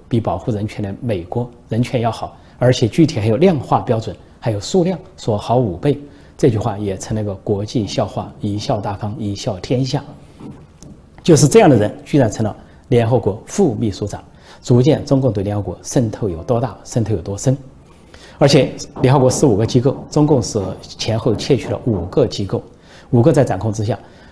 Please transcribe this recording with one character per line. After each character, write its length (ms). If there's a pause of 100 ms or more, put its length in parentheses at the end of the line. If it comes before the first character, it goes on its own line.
比 120
保 160
护 140
人 160
权 160
的 180
美 220
国 260 (200)
人 120
权 200
要 100
好， 260 (220)
而 140
且 160
具 180
体 140
还 80
有 80
量 220
化 220
标 200
准， 140 (260)
还 100
有 100
数 220
量， 160 (180)
说 220
好 180
五 200
倍。 200 (400)
这 140
句 80
话 180
也 220
成 180
了 60
个 140
国 280
际 220
笑 180
话， 260 (120)
贻 160
笑 220
大 140
方， 220
贻 200
笑 240
天 260
下。 160 (1200)
就 140
是 100
这 140
样 100
的 60
人， 280
居 140
然 120
成 140
了 100 (340)
联 200
合 120
国 260
副 300
秘 120
书 160
长， 180 (380)
足 220
见 240
中 140
共 120
对 120
联 100
合 80
国 180
渗 300
透 180
有 140
多 180
大， 220
渗 220
透 100
有 80
多 160
深。 180 (800)
而 120
且 240 (280)
联 140
合 60
国 100
十 160
五 100
个 80
机 160
构， 160 (140)
中 160
共 160
是 180 (220)
前 340
后 200
窃 200
取 120
了 160
五 220
个 200
机 180
构， 160 (540)
五 80
个 100
在 120
掌 120
控 160
之 120
下。 120 (360)